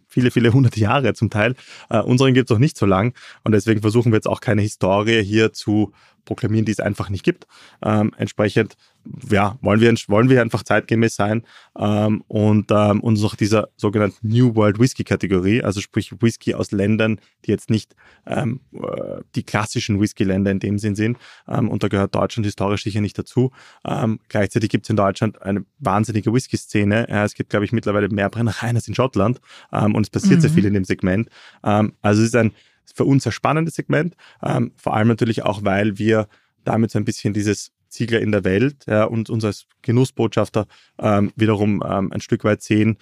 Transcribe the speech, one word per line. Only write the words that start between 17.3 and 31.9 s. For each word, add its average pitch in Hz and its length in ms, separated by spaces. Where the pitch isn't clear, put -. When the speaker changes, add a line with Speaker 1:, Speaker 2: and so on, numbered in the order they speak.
Speaker 1:
die - 40
jetzt 101 200
nicht, 110 240
ähm, - 340
äh, - 480
die 120 60
klassischen 107 600
Whisky-Länder 98 480
in 98 100
dem 101 180
Sinn 101 180
sind, 110 200
ähm, 120 220
und 98 120
da 104 60
gehört 98 260
Deutschland 101 300
historisch 101 380
sicher 107 180
nicht 104 180
dazu. 123 320
Ähm, 110 420
gleichzeitig 107 400
gibt's - 220
in 110 60
Deutschland 101 440
eine 98 240
wahnsinnige 107 520
Whisky-Szene. 110 800
Ja, 104 160
es 104 80
gibt, - 160
glaub 104 140
ich, 101 100
mittlerweile 104 380
mehr 101 180
Brennereien 117 480
als - 100
in 104 80
Schottland, 123 460
ähm, 107 220
und 107 80
es 104 80
passiert 170 320
sehr 156 80
Speaker 2:
Mhm. 156 40
Speaker 1:
viel 98 120
in 101 80
dem 98 100
Segment. 95 460
Ähm, 104 380